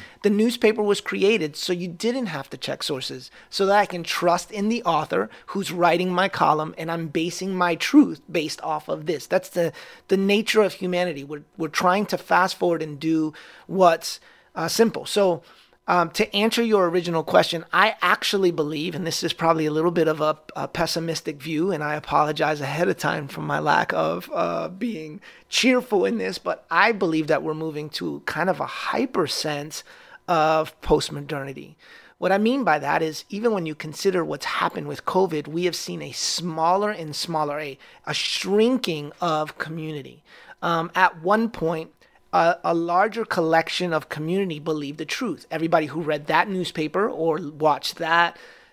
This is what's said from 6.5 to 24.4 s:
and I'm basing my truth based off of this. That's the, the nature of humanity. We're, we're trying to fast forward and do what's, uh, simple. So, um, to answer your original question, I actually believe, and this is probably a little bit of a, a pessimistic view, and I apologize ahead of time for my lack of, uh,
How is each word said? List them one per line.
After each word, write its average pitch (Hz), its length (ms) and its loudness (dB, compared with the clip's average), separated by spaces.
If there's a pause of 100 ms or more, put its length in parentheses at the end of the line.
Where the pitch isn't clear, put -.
and 160 140 -6
I'm 165 160 -4
basing 175 480 -4
my 175 180 2
truth 175 480 4 (100)
based 156 300 -4
off 156 260 -6
of 156 200 -4
this. 156 180 -4
That's 185 240 0
the, 170 240 0 (360)
the 190 80 4
nature 208 440 4
of 190 120 2
humanity. 180 500 -2
We're, 147 220 -12 (120)
we're 160 120 -2
trying 185 380 2
to 175 120 -2
fast 180 380 2
forward 170 260 2
and 151 160 -10
do 156 340 0 (320)
what's, 170 540 4 (340)
uh, 165 140 -4
simple. 180 400 2
So, 180 340 2 (460)
um, 170 240 4
to - 240 0
answer 226 280 2
your 202 260 4
original 170 320 0
question, 165 500 2
I 208 300 4
actually 190 480 2
believe, 156 460 -2
and 180 100 -6
this 160 160 -4
is 165 120 -2
probably 165 340 2
a 151 40 0
little 160 200 2
bit 165 160 2
of 156 120 0
a, 151 160 2 (200)
a 143 120 -6
pessimistic 160 720 -4
view, 160 320 -2
and 151 120 -2
I 151 100 -4
apologize 151 640 0
ahead 147 280 0
of - 100 0
time 160 300 -4
for 156 140 -10
my 147 180 -2
lack 151 340 2
of, 165 400 -2
uh, 170 360 -2